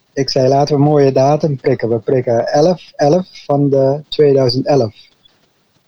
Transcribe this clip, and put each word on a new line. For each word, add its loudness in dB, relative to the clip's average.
Ik -6
zei, 0
"Laten 0
we 2
een 2
mooie 2
datum 0
prikken. -4
We -2
prikken -2
elf -2
elf 0
van 0
de 0
tweeduizend 2
elf." 0